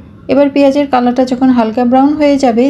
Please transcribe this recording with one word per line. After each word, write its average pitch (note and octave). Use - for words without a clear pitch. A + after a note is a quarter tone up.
এবার C#4
পেঁয়াজের C#4
কালারটা B3
যখন C4
হালকা A#3+
ব্রাউন C4
হয়ে D4
যাবে, A#3+